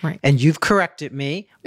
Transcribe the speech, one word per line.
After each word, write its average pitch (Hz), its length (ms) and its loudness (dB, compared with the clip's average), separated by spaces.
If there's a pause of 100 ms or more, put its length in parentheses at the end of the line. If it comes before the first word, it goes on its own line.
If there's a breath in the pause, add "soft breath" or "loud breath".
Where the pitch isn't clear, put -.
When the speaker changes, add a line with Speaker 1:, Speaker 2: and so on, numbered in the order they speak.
Speaker 1:
Right. 160 180 -6
Speaker 2:
And 139 180 4
you've 156 200 2
corrected 175 520 -2
me 143 360 -8 (200)